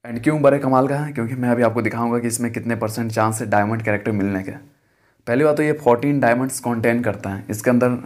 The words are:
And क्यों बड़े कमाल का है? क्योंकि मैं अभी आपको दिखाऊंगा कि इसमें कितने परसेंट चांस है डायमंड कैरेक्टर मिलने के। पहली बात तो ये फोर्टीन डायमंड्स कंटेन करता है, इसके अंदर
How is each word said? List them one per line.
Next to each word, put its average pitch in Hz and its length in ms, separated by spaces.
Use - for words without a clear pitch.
And 117 180
क्यों 151 180
बड़े 139 180
कमाल 131 280
का 139 120
है? 147 140
क्योंकि 120 220
मैं 123 140
अभी 120 140
आपको 113 180
दिखाऊंगा 117 380
कि 120 80
इसमें 120 260
कितने 117 220
परसेंट 110 360
चांस 110 300
है 107 80
डायमंड 104 340
कैरेक्टर 107 280
मिलने 98 320
के। - 340
पहली 127 160
बात 151 140
तो 156 60
ये 151 100
फोर्टीन 143 460
डायमंड्स 123 400
कंटेन 117 440
करता 104 260
है, 101 200
इसके 107 200
अंदर 123 360